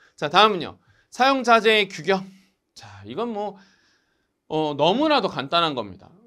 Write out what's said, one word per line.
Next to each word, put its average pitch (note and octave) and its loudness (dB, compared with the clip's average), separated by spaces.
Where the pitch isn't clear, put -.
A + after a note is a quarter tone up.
자, D3+ -6
다음은요. F3 2
사용 C4 2
자재의 A3 4
규격. F#3+ -4
자, - -20
이건 D3+ -8
뭐, G3+ -10
어, D#3 -4
너무나도 G#3+ 2
간단한 D3 -2
겁니다. G2 -12